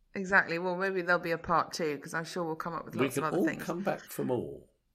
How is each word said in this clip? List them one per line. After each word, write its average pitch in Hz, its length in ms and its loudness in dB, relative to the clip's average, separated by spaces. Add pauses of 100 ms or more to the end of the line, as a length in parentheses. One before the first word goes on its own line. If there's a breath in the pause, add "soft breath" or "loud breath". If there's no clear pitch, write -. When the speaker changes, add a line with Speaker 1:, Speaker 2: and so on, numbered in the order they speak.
(160)
Speaker 1:
Exactly. 185 420 4
Well, 180 180 0
maybe 190 280 0
there'll 175 180 4
be 175 80 -2
a 165 80 2
part 165 360 2
two, 151 260 -2
'cause 165 160 -8
I'm 160 100 -4
sure 175 180 -4
we'll 160 120 -4
come 170 180 -6
up - 120 -8
with - 100 -10
Speaker 2:
we 117 80 2
Speaker 1:
lots 135 100 2
Speaker 2:
can 143 100 0
Speaker 1:
of 156 40 0
other 156 100 0
Speaker 2:
all 208 80 4
Speaker 1:
things. - 160 -2
Speaker 2:
come 175 200 -4
back 160 200 -2
for - 240 -6
more. 90 360 -2 (340)